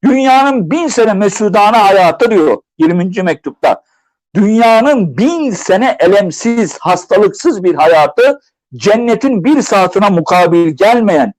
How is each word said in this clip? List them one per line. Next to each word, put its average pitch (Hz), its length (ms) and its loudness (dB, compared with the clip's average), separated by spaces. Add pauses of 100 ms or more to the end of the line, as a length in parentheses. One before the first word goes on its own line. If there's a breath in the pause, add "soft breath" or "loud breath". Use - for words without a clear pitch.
Dünyanın 262 680 0
bin 330 160 -4
sene 220 260 0
mesudane 208 640 0
hayatı 196 540 2
diyor 156 300 0 (160)
yirminci 175 460 -2
mektupta. - 600 -4 (520)
Dünyanın 226 840 2
bin 294 340 -2
sene 247 480 -2
elemsiz, 196 800 -2
hastalıksız 190 840 -2
bir 175 120 0
hayatı 165 640 2 (360)
cennetin 226 680 -2
bir 277 180 2
saatine 196 480 0
mukabil 170 600 0
gelmeyen 175 680 0